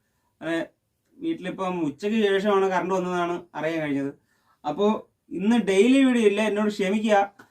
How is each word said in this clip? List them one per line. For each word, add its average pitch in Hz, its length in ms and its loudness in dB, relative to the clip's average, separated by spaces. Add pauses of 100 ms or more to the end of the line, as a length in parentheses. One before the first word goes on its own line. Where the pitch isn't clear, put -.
(400)
അങ്ങനെ 165 200 -4 (680)
വീട്ടിലിപ്പം 180 600 -6
ഉച്ചയ്ക്ക് 208 400 -2
ശേഷമാണ് 196 460 2
കറണ്ട് 180 240 0
വന്നതാണ് 180 400 -2 (220)
അറിയാൻ 160 260 -4
കഴിഞ്ഞത്. 139 260 -2 (600)
അപ്പോ 208 360 0 (320)
ഇന്ന് 220 160 2 (160)
ഡെയിലി 247 380 6
വീഡിയോ 233 220 2
ഇല്ല, 208 180 0
എന്നോട് 208 260 -2
ക്ഷമിക്കുക. 208 480 2 (260)